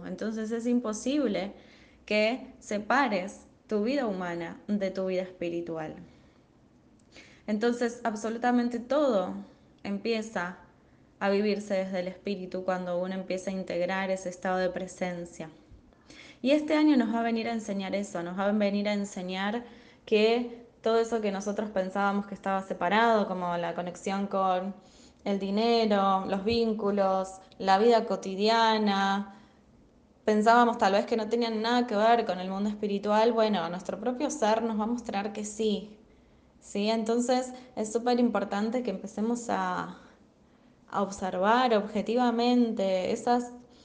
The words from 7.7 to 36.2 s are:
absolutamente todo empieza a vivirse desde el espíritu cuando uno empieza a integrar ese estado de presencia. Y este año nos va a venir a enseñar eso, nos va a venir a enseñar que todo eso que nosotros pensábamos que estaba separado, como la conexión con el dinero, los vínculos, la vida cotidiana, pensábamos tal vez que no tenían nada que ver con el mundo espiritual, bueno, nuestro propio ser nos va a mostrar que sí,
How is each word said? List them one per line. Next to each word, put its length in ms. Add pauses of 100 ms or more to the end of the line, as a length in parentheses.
absolutamente 720
todo 540 (520)
empieza 720 (600)
a 120
vivirse 420
desde 280
el 80
espíritu 580
cuando 320
uno 160
empieza 340
a 60
integrar 560
ese 180
estado 300
de 100
presencia. 800 (920)
Y 80
este 240
año 240
nos 160
va 60
a 20
venir 260
a 40
enseñar 420
eso, 280
nos 160
va 60
a 80
venir 340
a 60
enseñar 720 (400)
que 560 (220)
todo 160
eso 220
que 100
nosotros 400
pensábamos 560
que 80
estaba 280
separado, 640
como 280
la 160
conexión 540
con 480 (500)
el 140
dinero, 880
los 180
vínculos, 880 (260)
la 180
vida 260
cotidiana, 1300 (880)
pensábamos 540
tal 160
vez 120
que 100
no 120
tenían 340
nada 240
que 80
ver 320
con 140
el 100
mundo 180
espiritual, 640
bueno, 360
nuestro 320
propio 280
ser 360
nos 120
va 60
a 60
mostrar 440
que 120
sí, 520 (600)